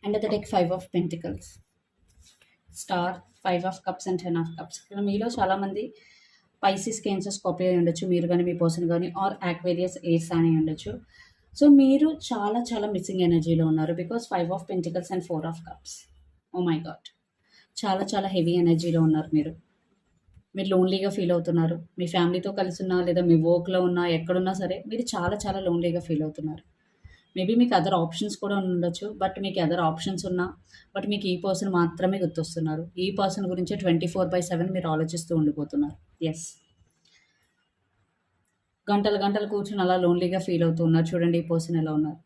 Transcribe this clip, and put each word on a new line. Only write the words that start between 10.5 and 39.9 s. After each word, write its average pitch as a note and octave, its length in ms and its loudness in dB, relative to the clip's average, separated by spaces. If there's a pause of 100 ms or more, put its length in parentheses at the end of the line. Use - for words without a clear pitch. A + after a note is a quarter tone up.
ఉండొచ్చు. D#3 340 -2 (680)
So C#4+ 180 10
మీరు C#4+ 440 6 (140)
చాలా G#3+ 300 0 (100)
చాలా G#3 180 -2
మిస్సింగ్ F#3 300 -2
ఎనర్జీలో E3 460 4
ఉన్నారు, D#3 260 2
because F#3 400 -4
Five F3 160 0
of F#3 220 -6
Pentacles F3 420 -4
and F3+ 160 -4
Four D#3+ 120 -4
of E3 260 -6
Cups. - 260 -18 (640)
Oh F3+ 120 0
my D#3+ 80 2 (100)
God, - 160 -16 (840)
చాలా G3 300 0
చాలా G3 120 -2
హెవీ F3 240 0
ఎనర్జీలో E3+ 500 4
ఉన్నారు D#3 320 2
మీరు. D#3 220 0 (1000)
మీరు F#3+ 120 -4
లోన్లీగా F#3+ 420 2
ఫీల్ F#3 220 -2
అవుతున్నారు. E3 560 0 (120)
మీ F3 80 -2
ఫ్యామిలీతో F3+ 440 0
కలిసి F#3+ 320 -4
ఉన్నా, F3+ 180 0
లేదా F3 200 2
మీ E3+ 140 6
వర్క్‌లో F3 460 2
ఉన్నా, F3 260 2
ఎక్కడున్నా F3+ 460 0
సరే F#3 340 -6
మీరు A3+ 140 -6
చాలా G#3 360 -2 (100)
చాలా F#3+ 120 -2
లోన్లీగా F3 400 0
ఫీల్ D#3 240 -2
అవుతున్నారు. D#3 400 -8 (760)
Maybe F#3+ 220 2
మీకు A#3+ 160 4
other F#3+ 180 4
options F3 460 -2
కూడా G3+ 160 -4
ఉండొచ్చు, F3+ 520 -2 (160)
but F#3+ 180 -4
మీకు F#3+ 180 -4
other E3+ 180 2
options E3+ 520 -2
ఉన్నా, F3+ 160 0 (500)
but G3 140 -4
మీకు G3+ 180 -2
ఈ F3+ 140 -2
పర్సన్ F#3+ 280 -2
మాత్రమే F3+ 500 2
గుర్తొస్తున్నారు. E3 800 -4
ఈ F#3+ 220 -2
పర్సన్ G3 260 0
గురించే F3+ 300 -2
ట్వంటీ F3 320 0
ఫోర్ F3+ 200 0
బై F3+ 140 0
సెవెన్ F3 280 -2
మీరు F3+ 180 -4
ఆలోచిస్తూ E3 480 -2
ఉండిపోతున్నారు. D3 880 -2
ఎస్, D#3+ 220 -6 (2500)
గంటలు G3+ 260 2
గంటలు G3+ 300 0
కూర్చుని G3+ 340 -4
అలా F#3 140 4